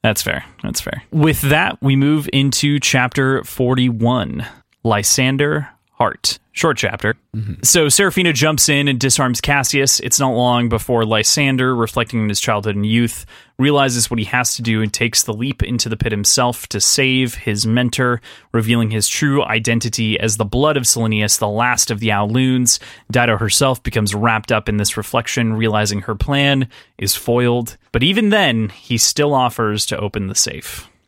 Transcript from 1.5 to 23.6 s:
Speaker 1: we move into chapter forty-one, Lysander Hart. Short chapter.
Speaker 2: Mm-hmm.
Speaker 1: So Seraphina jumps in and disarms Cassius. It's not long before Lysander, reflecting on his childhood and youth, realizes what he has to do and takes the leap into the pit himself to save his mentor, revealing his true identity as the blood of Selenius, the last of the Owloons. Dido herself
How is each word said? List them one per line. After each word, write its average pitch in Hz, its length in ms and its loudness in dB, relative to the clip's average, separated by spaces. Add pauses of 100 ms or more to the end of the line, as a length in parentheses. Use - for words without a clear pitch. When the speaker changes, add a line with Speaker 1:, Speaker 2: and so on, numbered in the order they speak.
Speaker 1:
we 135 140 4
move 143 380 2
into 139 460 2
chapter 131 640 0
forty-one, 123 1000 0 (380)
Lysander 135 880 0 (220)
Hart. - 480 -2 (140)
Short 151 240 0
chapter. - 380 -2 (180)
Speaker 2:
Mm-hmm. 107 300 -8
Speaker 1:
So 160 240 4
Seraphina 180 460 2
jumps 151 340 2
in 143 220 2
and 127 100 0
disarms 127 400 0
Cassius. 139 600 0
It's - 180 -2
not 135 140 2
long 120 340 2
before 113 380 0
Lysander, 127 680 2
reflecting 117 460 -2
on 107 80 0
his 101 140 -2
childhood 104 340 -2
and 104 100 -2
youth, 113 400 0 (320)
realizes 135 540 2
what 117 80 -2
he 104 60 -2
has 123 320 -2
to 123 40 -8
do 110 200 0
and 107 100 -2
takes - 320 -2
the 117 100 -6
leap 123 300 -4
into 120 240 -4
the 113 80 -4
pit 110 160 -4
himself 117 560 0
to 101 140 -6
save 131 540 0
his 107 300 -4
mentor, 120 540 0 (320)
revealing 113 400 2
his 110 160 0
true 143 380 0
identity 113 720 -2
as 107 160 0
the 113 80 -2
blood 139 320 0
of 127 100 -2
Selenius, 107 520 0
the 107 100 -2
last 113 420 0
of 107 120 -4
the 113 80 0
Owloons. 120 680 2 (300)
Dido 120 280 2
herself 120 440 0